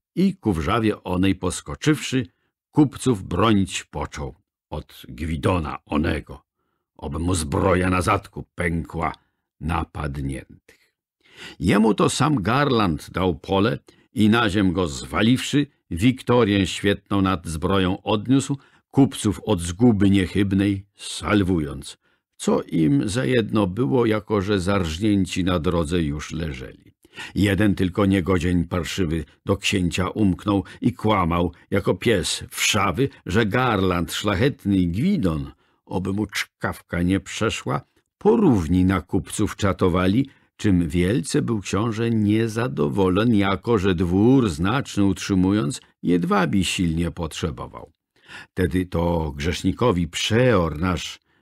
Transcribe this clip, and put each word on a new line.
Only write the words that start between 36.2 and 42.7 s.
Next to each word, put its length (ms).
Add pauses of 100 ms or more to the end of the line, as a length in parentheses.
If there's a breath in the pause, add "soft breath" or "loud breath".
czkawka 760
nie 180
przeszła, 600 (380)
porówni 680
na 160
kupców 560
czatowali, 720 (260 loud breath)
czym 320
wielce 540
był 180
książę 500
niezadowolony, 1300